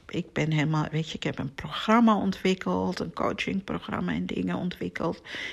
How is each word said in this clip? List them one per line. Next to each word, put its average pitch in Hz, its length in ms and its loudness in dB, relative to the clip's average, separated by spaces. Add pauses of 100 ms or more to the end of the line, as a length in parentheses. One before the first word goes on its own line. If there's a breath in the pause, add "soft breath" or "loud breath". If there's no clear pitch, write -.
ik - 240 -4
ben 156 180 0
helemaal, 151 400 2
weet 156 180 -2
je, - 80 -6
ik - 60 -8
heb - 160 -2
een 139 160 -4
programma 220 600 4
ontwikkeld, 185 840 0
een 170 120 -4
coachingprogramma - 1000 -2
en 175 140 -2
dingen 185 300 -2
ontwikkeld, 180 680 -4 (300 loud breath)